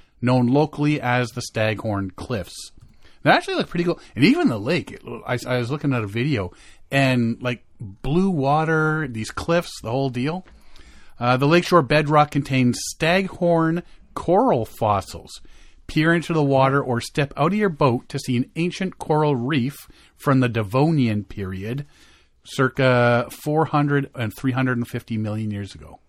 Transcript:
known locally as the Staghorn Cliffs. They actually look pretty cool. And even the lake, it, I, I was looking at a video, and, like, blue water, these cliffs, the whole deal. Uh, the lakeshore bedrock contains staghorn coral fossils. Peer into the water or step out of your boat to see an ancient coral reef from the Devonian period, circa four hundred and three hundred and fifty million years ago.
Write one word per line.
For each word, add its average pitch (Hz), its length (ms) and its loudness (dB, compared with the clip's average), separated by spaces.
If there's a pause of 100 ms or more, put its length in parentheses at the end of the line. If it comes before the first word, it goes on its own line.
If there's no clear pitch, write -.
(220)
known 127 240 4
locally 147 540 2
as 123 300 0
the 120 120 -10
Staghorn 107 680 -2
Cliffs. - 580 -10 (520)
They 151 80 4
actually 359 260 0
look 233 120 -2
pretty 170 160 -4
cool. 170 160 -2 (160)
And 120 80 4
even 302 240 4
the 117 100 0
lake, 139 340 -4
it, - 100 -18 (240)
I, 123 200 -2
I 123 120 -2
was 120 120 -4
looking 147 220 -2
at 120 100 0
a 104 40 -4
video, 110 460 -2 (380)
and, 127 520 0
like, 123 200 -4 (160)
blue 139 520 -2
water, 156 760 0
these 113 240 -8
cliffs, - 520 -4
the 110 80 -8
whole 135 180 -2
deal. 135 380 -4 (760)
Uh, 123 160 4
the 135 100 2
lakeshore 170 360 6
bedrock 147 480 4
contains 131 480 2 (160)
staghorn 170 880 0 (320)
coral 185 500 2
fossils. - 800 -4 (460)
Peer 160 260 2
into 170 180 -2
the 160 100 2
water 135 400 4
or 120 200 -4
step - 340 -4
out 156 160 2
of 214 60 0
your 208 100 2
boat 143 400 0
to 139 100 -8
see 127 200 -2
an 131 180 -2
ancient 175 420 -4
coral 151 380 0
reef 127 400 -2 (400)
from 131 240 2
the 127 80 2
Devonian 117 760 0
period, 104 600 -8 (600)
circa 123 840 2
four 151 360 -2
hundred 143 480 0
and 117 200 -6
three 131 180 -2
hundred 127 260 0
and 117 100 -4
fifty 117 300 -6
million 107 320 -4
years 101 240 -8
ago. - 240 -20 (100)